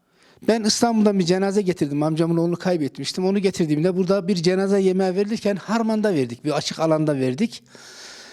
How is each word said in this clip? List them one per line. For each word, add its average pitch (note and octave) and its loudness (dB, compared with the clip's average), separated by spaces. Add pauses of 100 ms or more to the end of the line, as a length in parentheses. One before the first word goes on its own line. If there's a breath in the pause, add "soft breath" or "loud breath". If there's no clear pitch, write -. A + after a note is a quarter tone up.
(480 soft breath)
ben A3 4
İstanbul'dan G#3+ 2
bir F3+ 2
cenaze F#3+ 0
getirdim. D3+ 0
Amcamın E3 0
oğlunu E3+ 0
kaybetmiştim. E3+ -4
Onu G3 2
getirdiğimde F3 0
burada F#3+ 0
bir G#3 2
cenaze F#3+ 2
yemeği F#3 2
verilirken G#3 -2
harmanda G#3+ -2
verdik. A#2+ -4
Bir D3 -2
açık D3+ -4
alanda D#3 2
verdik. C3 -2 (720 loud breath)